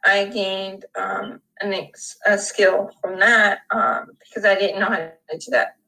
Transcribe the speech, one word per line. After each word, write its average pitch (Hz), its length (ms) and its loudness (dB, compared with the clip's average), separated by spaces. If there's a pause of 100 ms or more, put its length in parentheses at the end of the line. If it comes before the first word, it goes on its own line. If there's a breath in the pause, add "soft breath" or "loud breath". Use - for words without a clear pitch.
I 202 220 4
gained, 190 580 -6 (160)
um, 202 400 -6 (220)
an 202 120 -2
ex-, - 520 -10
a 208 120 4
skill 196 540 2 (100)
from 185 180 -6
that, 214 400 4 (120)
um, - 360 -2 (120)
because - 240 -10
I 196 120 6
didn't 196 260 0
know 196 60 0
how 202 100 0
to 160 160 -8 (180)
do 160 200 -10
that - 260 0 (100)